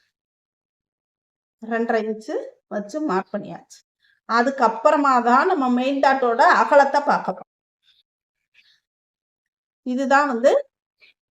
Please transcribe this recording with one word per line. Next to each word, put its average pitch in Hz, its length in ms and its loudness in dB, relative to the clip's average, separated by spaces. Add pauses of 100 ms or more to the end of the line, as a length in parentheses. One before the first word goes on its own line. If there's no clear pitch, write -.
(1600)
ரெண்டரை 226 420 -2
இன்ச்சு 220 320 -8 (340)
வச்சு 208 320 -8
மார்க் 269 320 -4
பண்ணியாச்சு. - 460 -14 (500)
அதுக்கப்புறமா 254 920 2
தான் 262 280 2
நம்ம 277 160 -2 (120)
மெயின் 269 240 -4
டாட்டோட 262 400 2 (120)
அகலத்தை 277 480 2
பார்க்க 185 340 -2
போறோம். - 140 -20 (2250)
இதுதான் 269 460 0
வந்து 247 220 2 (880)